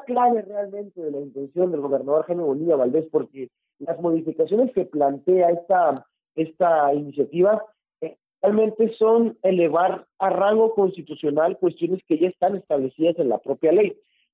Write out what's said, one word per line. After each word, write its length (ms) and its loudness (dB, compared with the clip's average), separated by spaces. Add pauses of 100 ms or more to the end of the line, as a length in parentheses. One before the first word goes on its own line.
clave 360 2
realmente 600 -10
de 100 -6
la 80 -8
intención 520 -4
del 100 -4
gobernador 440 -2
Jaime 180 -4
Bonilla 340 0
Valdés, 340 0
porque 380 -4 (300)
las 200 -8
modificaciones 760 0
que 120 -2
plantea 640 2
esta, 560 0 (300)
esta 580 0
iniciativa, 680 0 (380)
eh, 160 -12 (260)
realmente 560 2
son 460 2
elevar 640 0 (100)
a 120 0
rango 460 2
constitucional 840 -2
cuestiones 500 -2
que 100 0
ya 120 2
están 260 -2
establecidas 640 -2
en 80 0
la 120 0
propia 340 0
ley, 240 2 (360)